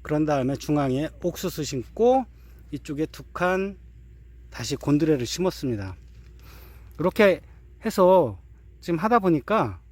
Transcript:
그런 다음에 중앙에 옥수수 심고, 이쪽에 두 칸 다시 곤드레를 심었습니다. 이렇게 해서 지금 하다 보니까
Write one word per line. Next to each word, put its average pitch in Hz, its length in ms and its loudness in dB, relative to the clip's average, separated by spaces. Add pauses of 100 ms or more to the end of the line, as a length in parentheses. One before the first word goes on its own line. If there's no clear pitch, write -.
그런 151 240 -2
다음에 139 300 0
중앙에 143 540 -2 (120)
옥수수 165 440 -6
심고, 233 600 0 (460)
이쪽에 147 360 -6
두 - 160 -18 (100)
칸 190 440 -2 (720)
다시 120 280 -8
곤드레를 147 480 2
심었습니다. 113 720 -4 (1000)
이렇게 185 420 2 (420)
해서 180 560 4 (400)
지금 170 180 -4
하다 220 220 2
보니까 170 640 0 (100)